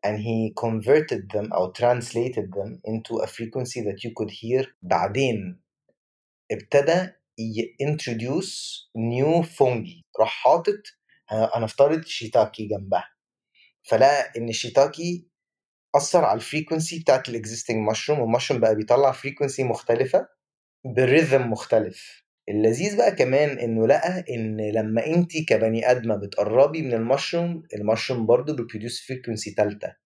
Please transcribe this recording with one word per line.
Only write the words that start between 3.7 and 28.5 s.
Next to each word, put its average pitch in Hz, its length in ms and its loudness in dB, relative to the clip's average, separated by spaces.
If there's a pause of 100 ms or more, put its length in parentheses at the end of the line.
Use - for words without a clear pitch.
that 101 240 -6
you 117 60 -6 (100)
could 101 100 -4
hear. 127 360 -2 (160)
بعدين 98 800 -2 (920)
ابتدى 156 600 0 (260)
ي-، 113 440 -6
introduce 139 1000 -6 (160)
new 131 440 2
fungi. 123 600 0 (180)
راح 110 80 4
حاطط، 170 540 2 (480)
ه-، 110 280 0
هنفترض 143 460 2
شيتاكي 110 640 0
جنبها. 98 380 -4 (760)
فلقى 135 540 4
إن 117 120 -6
الشيتاكي 151 800 0 (680)
أثر 156 300 4
على 107 120 2
الفريكونسي 160 640 -4
بتاعت 131 300 2
ال 117 160 -6
existing 110 480 -2
mushroom، 147 260 -2
والمشروم 120 420 0
بقى 110 140 4
بيطلع 123 380 4
فريكونسي 139 520 -4
مختلفة 120 640 0 (560)
بريذم 131 680 4
مختلف. - 760 -2 (240)
اللذيذ 113 480 0
بقى 208 160 4
كمان 139 460 2
إنه 113 280 0
لقى 180 440 2
إن 110 300 -6 (100)
لما 110 360 -2
أنت 170 240 2 (180)
كبني 113 420 2
آدمة 113 260 2
بتقربي 110 680 2
من 127 120 -2
المشروم، 160 680 -2 (120)
المشروم 110 520 -2
برضو 127 300 2